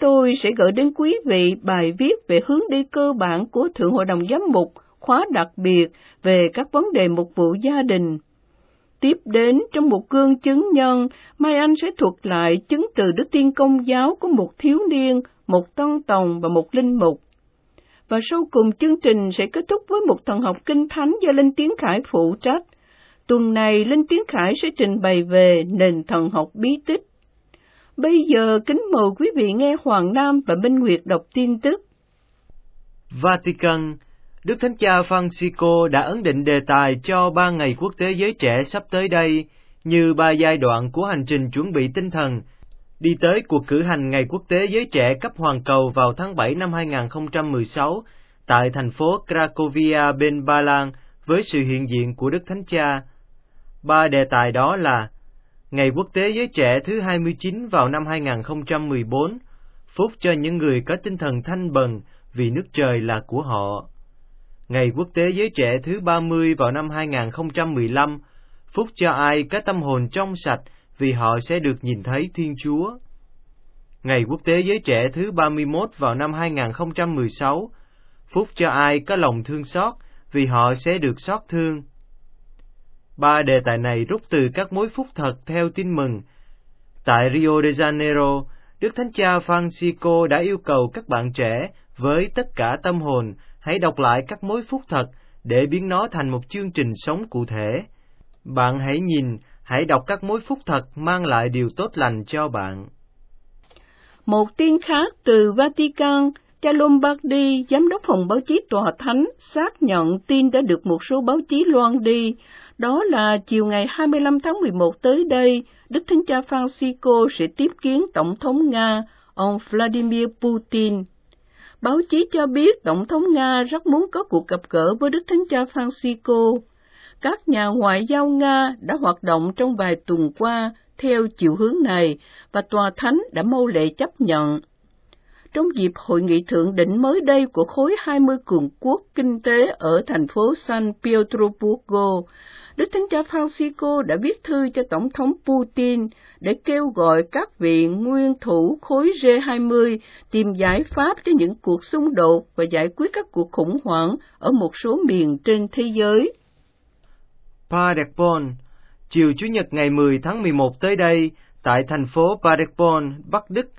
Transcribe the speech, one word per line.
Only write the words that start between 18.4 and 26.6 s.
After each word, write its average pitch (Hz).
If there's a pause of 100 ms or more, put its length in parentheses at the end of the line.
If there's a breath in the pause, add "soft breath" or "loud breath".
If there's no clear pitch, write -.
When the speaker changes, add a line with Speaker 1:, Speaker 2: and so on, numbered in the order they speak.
Speaker 1:
cùng 220
chương 311
trình 202
sẽ 190
kết 339
thúc 403
với 415
một - (100)
thần 254
học 196 (100)
kinh 294
thánh 302 (100)
do 311
Linh 277
Tiến 311
Khải 208 (100)
phụ 170
trách. 302 (640 soft breath)
Tuần 233
này, 214
Linh 302
Tiến 359
Khải 180 (100)
sẽ 320
trình 202
bày 185
về 180
nền 180
thần 165
học 160
bí 220 (180)